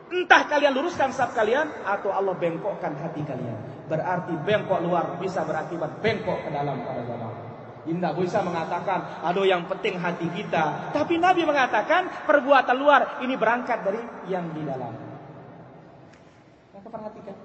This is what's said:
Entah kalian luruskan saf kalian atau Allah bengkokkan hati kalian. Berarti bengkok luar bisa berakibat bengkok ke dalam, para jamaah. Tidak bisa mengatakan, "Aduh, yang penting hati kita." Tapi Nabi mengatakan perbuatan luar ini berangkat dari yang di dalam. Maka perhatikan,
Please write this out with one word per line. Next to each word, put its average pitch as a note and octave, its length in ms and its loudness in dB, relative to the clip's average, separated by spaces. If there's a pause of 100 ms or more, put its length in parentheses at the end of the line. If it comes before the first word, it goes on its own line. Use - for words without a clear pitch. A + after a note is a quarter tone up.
(120)
Entah F4 320 8
kalian C#4+ 320 4
luruskan C#4+ 340 0
saf A#3+ 220 -2
kalian B3 400 2 (160)
atau G3 240 -2
Allah F#3+ 240 0
bengkokkan E3+ 640 -4
hati D#3+ 240 -6
kalian. A#2+ 640 -8
Berarti E3 560 -2
bengkok F#3+ 400 0
luar E3+ 320 0
bisa F3+ 320 -4
berakibat D#3 560 -6
bengkok A#2 400 -2
ke D#3 80 -6
dalam, C#3 320 -4
para B2+ 160 -6
jamaah. A#2 360 -8 (460)
Tidak E3+ 380 -2
bisa F#3+ 240 0
mengatakan, F3 800 -4
"Aduh, F#3+ 240 2
yang F3 180 2
penting F#3+ 300 -4
hati F3 400 -2
kita." D#3 580 -2
Tapi D4+ 220 0
Nabi E4+ 320 4
mengatakan C#4 800 2
perbuatan C4 480 6
luar C4 480 6
ini B3+ 160 0
berangkat A#3 420 2
dari G3 160 0 (300)
yang F3 240 -2
di D#3 160 -6
dalam. B2+ 240 -6 (1800)
Maka G3 160 -16
perhatikan, G#3+ 420 -12 (100)